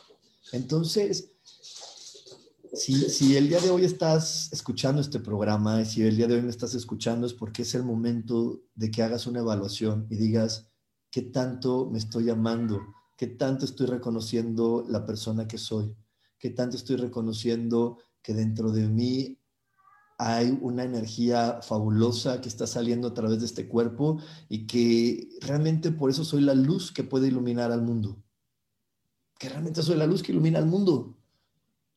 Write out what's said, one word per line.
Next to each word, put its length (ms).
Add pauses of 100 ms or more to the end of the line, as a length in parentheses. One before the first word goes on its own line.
(520)
Entonces, 800 (1400)
si, 220
si 420
el 120
día 120
de 100
hoy 140
estás 680
escuchando 500
este 180
programa, 640
y 20
si 180
el 140
día 100
de 100
hoy 60
me 80
estás 240
escuchando, 520
es 80
porque 280
es 120
el 100
momento 800 (120)
de 160
que 120
hagas 240
una 140
evaluación 680
y 80
digas, 540 (460)
¿Qué 60
tanto 680
me 60
estoy 320
amando? 680 (220)
¿Qué 100
tanto 380
estoy 220
reconociendo 1000
la 200
persona 420
que 80
soy? 400 (420)
¿Qué 120
tanto 260
estoy 200
reconociendo 1000 (240)
que 140
dentro 360
de 160
mí 520 (800)
hay 420
una 240
energía 800
fabulosa 800
que 80
está 160
saliendo 420
a 60
través 260
de 60
este 200
cuerpo 520 (320)
y 160
que 640 (100)
realmente 500
por 200
eso 120
soy 200
la 120
luz 380
que 120
puede 240
iluminar 440
al 80
mundo? 420 (1160)
Que 100
realmente 340
soy 140
la 100
luz 160
que 100
ilumina 260
al 80
mundo. 520 (800)